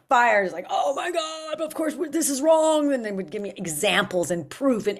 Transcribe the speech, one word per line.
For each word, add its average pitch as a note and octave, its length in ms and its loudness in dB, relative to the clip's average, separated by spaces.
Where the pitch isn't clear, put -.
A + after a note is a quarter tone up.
fire. A#3+ 340 6
It's F3+ 100 -4
like, F3+ 160 -10
"Oh C#4+ 260 0
my F4 180 -4
God, D#4+ 480 -6
of D#4+ 140 -6
course, D#4 200 -2
we, D4+ 140 -6
this C#4+ 200 0
is C4+ 140 -4
wrong." D#4 500 4
And B3 120 0
they G#3 80 -4
would F#3+ 180 -6
give G#3+ 100 -8
me G3+ 160 -8
examples F3+ 760 0
and E3+ 180 -4
proof B3 380 0
and G3 120 -2